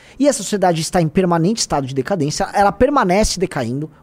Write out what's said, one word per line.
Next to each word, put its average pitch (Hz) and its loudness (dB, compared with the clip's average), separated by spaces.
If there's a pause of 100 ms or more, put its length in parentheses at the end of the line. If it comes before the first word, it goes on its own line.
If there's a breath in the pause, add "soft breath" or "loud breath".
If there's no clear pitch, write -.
(180 loud breath)
E 277 2
essa 240 2
sociedade 180 0
está 180 -2
em 160 2
permanente 175 2
estado 147 -2
de 131 -8
decadência, 147 -4
ela 202 4
permanece 220 2
decaindo, 143 -4 (160 soft breath)